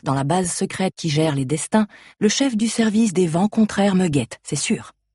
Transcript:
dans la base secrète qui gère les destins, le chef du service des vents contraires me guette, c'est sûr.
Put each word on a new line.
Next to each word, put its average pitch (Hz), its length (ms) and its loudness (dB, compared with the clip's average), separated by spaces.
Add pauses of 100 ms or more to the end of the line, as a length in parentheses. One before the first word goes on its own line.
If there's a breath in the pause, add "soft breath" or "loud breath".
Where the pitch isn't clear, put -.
dans 139 100 -2
la 139 120 0
base 175 280 0
secrète - 420 -4
qui - 140 -6
gère 156 260 2
les 135 120 -2
destins, 208 400 0 (320 loud breath)
le 208 100 2
chef 262 260 0
du 220 140 0
service 220 460 0
des 180 120 4
vents 170 220 0
contraires 202 460 2
me 185 140 2
guette, 143 340 -2
c'est - 140 -6
sûr. - 360 -4 (220)